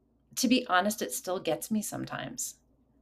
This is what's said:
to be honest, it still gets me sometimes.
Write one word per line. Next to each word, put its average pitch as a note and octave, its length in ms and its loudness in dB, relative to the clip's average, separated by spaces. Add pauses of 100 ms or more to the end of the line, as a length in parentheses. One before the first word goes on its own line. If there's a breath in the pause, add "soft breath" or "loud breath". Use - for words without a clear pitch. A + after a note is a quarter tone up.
(360)
to A#3+ 120 4
be B3 200 4
honest, F#3 340 4
it - 100 -4
still F#3 280 -4
gets D#3 300 -2
me G#3+ 120 0
sometimes. - 720 -6 (480)